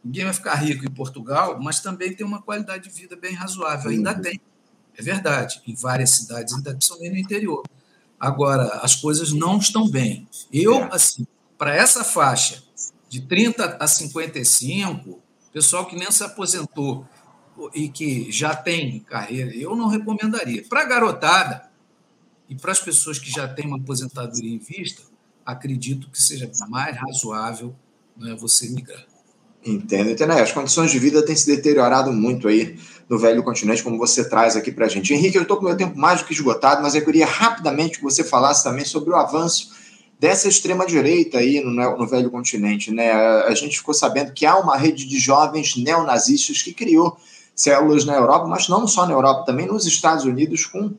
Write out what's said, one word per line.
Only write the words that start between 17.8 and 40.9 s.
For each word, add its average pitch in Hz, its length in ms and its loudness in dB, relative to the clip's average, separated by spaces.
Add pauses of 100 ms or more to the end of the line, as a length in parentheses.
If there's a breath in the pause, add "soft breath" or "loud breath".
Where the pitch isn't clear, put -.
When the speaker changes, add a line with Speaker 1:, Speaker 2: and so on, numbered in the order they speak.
Speaker 1:
que 135 420 -6
já 151 240 -2
tem 147 460 -4
carreira, 117 560 -8
eu 151 180 -8
não 233 140 -2
recomendaria. 214 800 -4
Pra 294 160 0
garotada 196 840 0 (760)
e - 80 -16
pras 175 240 -4
pessoas 156 400 -2
que 135 120 -12
já 135 180 -6
têm 143 180 -10
uma 143 120 -6
aposentadoria 123 760 -8
em 110 40 -10
vista, 175 440 -14 (420)
acredito 131 680 -8
que - 120 -8
seja 127 280 -2 (180)
mais 135 280 -6
razoável, 117 760 -8 (440)
né, 113 200 -12
você 117 300 0
migrar. 131 380 -12 (580)
Speaker 2:
Entendo, 104 460 -2
entendo. 151 220 0
É, 151 80 6
as 113 120 4
condições 156 380 0
de 139 80 0
vida 147 240 4
têm 151 140 0
se - 80 2
deteriorado 135 680 4
muito 113 340 0
aí 107 300 2 (280 loud breath)
no 120 120 0
velho 117 240 4
continente, 113 400 -2
como 113 160 -4
você 117 280 0
traz 113 300 4
aqui 110 160 -2
pra 113 160 2
gente. 98 240 0
Henrique, 180 240 4
eu 175 80 4
tô 202 140 0
com 196 80 -2
meu 180 100 0
tempo 185 220 -2
mais 170 220 4
do - 60 -12
que - 60 -8
esgotado, 143 480 4
mas 143 140 0
eu 151 100 2
queria 156 220 6
rapidamente 165 720 0
que - 40 -10
você 143 220 0
falasse 139 400 4
também 135 220 -2
sobre 156 240 -4
o 175 60 4
avanço 165 560 0 (460 loud breath)
dessa 190 300 2
extrema-direita 170 920 2